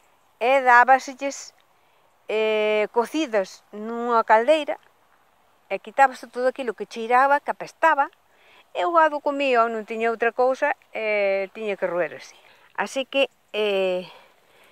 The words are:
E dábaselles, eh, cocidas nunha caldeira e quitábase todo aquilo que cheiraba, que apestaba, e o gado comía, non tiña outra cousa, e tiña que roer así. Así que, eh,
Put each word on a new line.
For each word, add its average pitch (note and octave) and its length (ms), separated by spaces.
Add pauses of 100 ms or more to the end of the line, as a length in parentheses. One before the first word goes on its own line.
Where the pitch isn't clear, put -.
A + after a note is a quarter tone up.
(400)
E C4 220
dábaselles, B3+ 960 (720)
eh, G#3+ 640
cocidas A3+ 800
nunha A#3 520
caldeira C#4 540 (920)
e G3 80
quitábase C4 480
todo B3 200
aquilo B3+ 300
que G#3 120
cheiraba, B3 500
que - 120
apestaba, C#4+ 600 (600)
e - 120
o F4 80
gado D#4+ 280
comía, C#4 440
non A3+ 240
tiña A3+ 240
outra A#3 160
cousa, C4 480 (160)
e G3+ 640
tiña G#3+ 160
que F#3 160
roer E3 320
así. - 160 (400)
Así G#3 280
que, - 240 (240)
eh, F#3+ 520 (680)